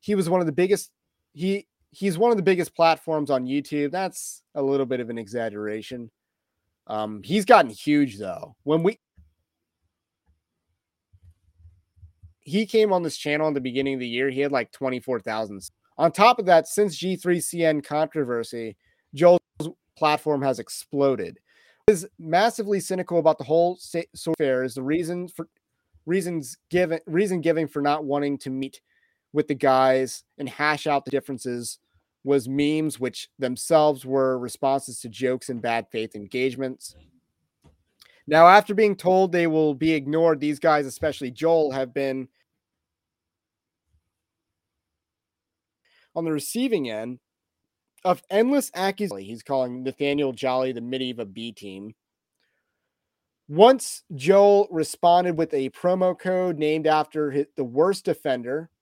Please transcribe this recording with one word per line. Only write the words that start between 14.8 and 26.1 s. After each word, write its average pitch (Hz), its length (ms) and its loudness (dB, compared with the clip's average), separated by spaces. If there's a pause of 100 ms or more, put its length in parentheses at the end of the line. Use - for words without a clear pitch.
thousand. 107 480 -8 (280)
On 160 160 2
top 240 260 6
of 202 80 -4
that, 165 220 6
since 208 280 0
G 180 200 -4
three 175 240 -2
C 170 240 -4
N 156 160 2
controversy, 120 960 -4 (380)
Joel's 175 260 6 (560)
platform 151 460 0
has 135 160 0
exploded. 123 800 -2 (500)
Is 196 180 2 (120)
massively 196 640 -2
cynical 180 380 -6
about 156 200 2
the 160 60 -12
whole 170 320 0
sa-, - 260 -10 (120)
so - 180 -6
affair 131 300 -2
is 127 120 -6
the 135 80 -8
reason 170 440 -4
for, 165 220 -14 (560)
reasons 165 540 -4 (100)